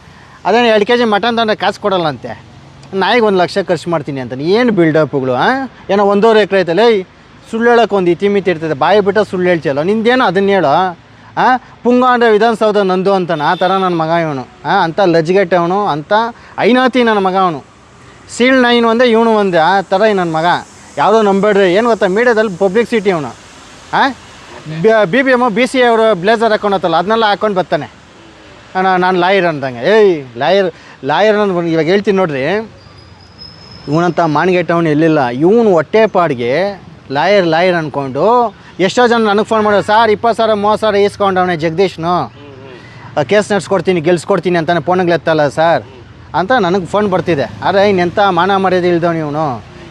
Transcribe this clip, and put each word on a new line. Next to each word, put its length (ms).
ಅದೇನು 220
ಎರಡು 200
ಕೆ 100
ಜಿ 80
ಮಟನ್ 320
ತಂದ್ರೆ 200
ಕಾಸು 240
ಕೊಡಲ್ಲ 280
ಅಂತೆ. 340
ನಾಯಿಗೆ 320
ಒಂದು 120
ಲಕ್ಷ 200
ಖರ್ಚು 220
ಮಾಡ್ತೀನಿ 300
ಅಂತಾನೆ. 240
ಏನು 280
ಬಿಲ್ಡಪ್ಗಳು, 600
ಆ? 160
ಏನೋ 140
ಒಂದೂವರೆ 360
ಎಕರೆ 200
ಐತಲ್ಲ, 200
ಏಯ್, 240
ಸುಳ್ಳು 200
ಹೇಳೋಕೆ 240
ಒಂದು 160
ಇತಿಮಿತಿ 400
ಇರ್ತದೆ, 240
ಬಾಯಿ 260
ಬಿಟ್ಟು 240
ಸುಳ್ಳು 240
ಹೇಳ್ತಿಯಲ್ಲ. 340
ನಿಂದೇನು 420
ಅದನ್ನ 240
ಹೇಳು, 520
ಆ? 180
ಪುಂಗ 260
ಅಂದರೆ 200
ವಿಧಾನಸೌಧ 460
ನಂದು 360
ಅಂತಾನೆ, 320
ಆ 100
ಥರ 120
ನನ್ನ 280
ಮಗ 140
ಇವನು, 380
ಆ? 200
ಅಂಥ 160
ಲಜ್ಜೆಗೆಟ್ಟವನು, 840
ಅಂಥ 260
ಐನಾತಿ 440
ನನ್ನ 160
ಮಗ 180
ಅವನು. 280
ಸೀಲ್ 260
ನೈನ್ 220
ಒಂದೇ, 200
ಇವನು 320
ಒಂದೇ, 220
ಆ 220
ಥರ 300
ಈ 20
ನನ್ನ 240
ಮಗ. 80
ಯಾವುದೋ 240
ನಂಬೇಡ್ರಿ. 520
ಏನು 140
ಗೊತ್ತಾ, 180
ಮೀಡಿಯಾದಲ್ಲಿ 500
ಪಬ್ಲಿಸಿಟಿ 540
ಅವನು, 180
ಆ? 160
ಬಿ-, 280
ಬಿ 120
ಬಿ 80
ಎಮ್, 200
ಬಿ 160
ಸಿ 160
ಅವರು 320
ಬ್ಲೇಸರ್ 380
ಹಾಕೊಂಡತ್ತಲ್ಲ, 440
ಅದನ್ನೆಲ್ಲ 280
ಹಾಕೊಂಡು 320
ಬರ್ತಾನೆ. 340
ನಾನು, 220
ನಾನು 240
ಲಾಯರ್ 260
ಅಂದಂಗೆ. 360
ಏಯ್, 300
ಲಾಯರ್, 320
ಲಾಯರ್ 320
ಅನ್ನೋದು 220
ಬಂದು 100
ಇವಾಗ 160
ಹೇಳ್ತೀನಿ 320
ನೋಡ್ರಿ. 280
ಇವನಂಥ 320
ಮಾನ್ಗೆಟ್ಟವನು 680
ಎಲ್ಲಿಲ್ಲ. 400
ಇವನು 420
ಹೊಟ್ಟೆ 360
ಪಾಡಿಗೆ 760
ಲಾಯರ್, 340
ಲಾಯರ್ 300
ಅಂದ್ಕೊಂಡು 800
ಎಷ್ಟೋ 260
ಜನ 220
ನನಗೆ 160
ಫೋನ್ 200
ಮಾಡೋರು, 180
"ಸರ್, 280
ಇಪ್ಪತ್ತು 260
ಸಾವಿರ, 160
ಮೂವತ್ತು 280
ಸಾವಿರ 160
ಈಸ್ಕೊಂಡು 440
ಅವನೇ 160
ಜಗದೀಶ್ನು, 580
ಆ, 40
ಕೇಸ್ 300
ನಡ್ಸ್ಕೊಡ್ತೀನಿ, 480
ಗೆಲ್ಸ್ಕೊಡ್ತೀನಿ" 580
ಅಂತಾನೆ, 220
ಫೋನ್ಗಳು 340
ಎತ್ತಲ್ಲ 340
ಸರ್ 340
ಅಂತ 180
ನನಗೆ 340
ಫೋನ್ 220
ಬರ್ತಿದೆ. 340
ಆದರೆ 260
ಇನ್ನೆಂಥ 280
ಮಾನ 280
ಮರ್ಯಾದೆ 320
ಇಲ್ದವನು 300
ಇವನು. 460